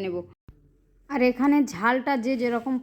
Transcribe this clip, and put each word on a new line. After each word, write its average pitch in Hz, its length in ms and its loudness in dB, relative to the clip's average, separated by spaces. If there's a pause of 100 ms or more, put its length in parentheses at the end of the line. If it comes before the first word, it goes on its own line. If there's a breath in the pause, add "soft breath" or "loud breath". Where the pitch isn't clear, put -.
নেব। 180 120 -4 (960)
আর 277 100 -2 (100)
এখানে 277 280 2 (160)
ঝালটা 247 400 0 (120)
যে 262 160 0
যেরকম 240 420 -2